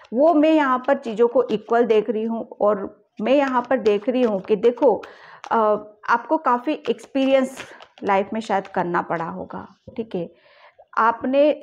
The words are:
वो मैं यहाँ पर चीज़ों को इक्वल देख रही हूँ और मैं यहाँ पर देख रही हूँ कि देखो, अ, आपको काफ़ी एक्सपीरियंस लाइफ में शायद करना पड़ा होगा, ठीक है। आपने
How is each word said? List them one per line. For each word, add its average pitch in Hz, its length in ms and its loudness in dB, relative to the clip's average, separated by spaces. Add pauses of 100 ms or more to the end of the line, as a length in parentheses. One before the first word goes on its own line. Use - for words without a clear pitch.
(120)
वो 302 220 4
मैं 302 180 4
यहाँ 262 340 2
पर 277 100 2
चीज़ों 233 320 0
को 240 140 2
इक्वल 233 440 0
देख 214 240 2
रही 214 140 -4
हूँ 226 240 -6 (120)
और 202 440 -2 (160)
मैं 233 140 2
यहाँ 262 360 0
पर 262 60 2
देख 208 320 0
रही 254 140 0
हूँ 214 180 0
कि 208 160 0
देखो, 240 460 2 (420)
अ, - 120 -2 (520)
आपको 240 300 0
काफ़ी 254 340 -2 (180)
एक्सपीरियंस 269 680 0 (460)
लाइफ 196 280 0
में 220 80 -6
शायद 196 260 -4
करना 175 360 -2
पड़ा 165 220 -6
होगा, 185 420 -12 (300)
ठीक 220 180 -8
है। 170 160 -6 (680)
आपने 254 640 2